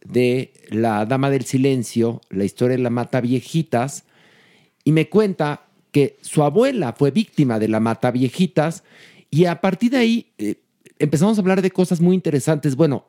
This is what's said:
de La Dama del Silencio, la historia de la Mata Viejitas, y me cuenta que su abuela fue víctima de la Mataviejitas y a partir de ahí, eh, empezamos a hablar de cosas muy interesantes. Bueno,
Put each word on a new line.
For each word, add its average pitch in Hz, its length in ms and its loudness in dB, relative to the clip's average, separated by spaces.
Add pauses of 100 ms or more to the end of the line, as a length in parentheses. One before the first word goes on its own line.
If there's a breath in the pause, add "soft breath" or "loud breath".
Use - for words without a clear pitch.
de 123 480 -2 (160)
La 107 360 -2
Dama 135 240 -2
del 135 140 0
Silencio, 120 840 -2
la 95 160 -4
historia 123 320 -2
de 127 60 -2
la 123 60 -2
Mata 120 300 -4
Viejitas, 127 840 -4 (800 soft breath)
y 147 80 2
me 156 160 2
cuenta 180 540 0 (320)
que 143 280 2
su - 220 0
abuela 185 480 0
fue 139 200 0
víctima 135 480 0
de 107 100 0
la 110 100 0
Mataviejitas 127 1040 -2 (460 loud breath)
y 170 160 2
a 170 160 -2
partir 196 300 0
de 277 60 0
ahí, 233 280 0 (140)
eh, 104 160 -6 (440)
empezamos 165 380 2
a 208 40 2
hablar 190 200 2
de 190 100 0
cosas 175 300 0
muy 180 140 4
interesantes. 151 600 0
Bueno, 139 340 0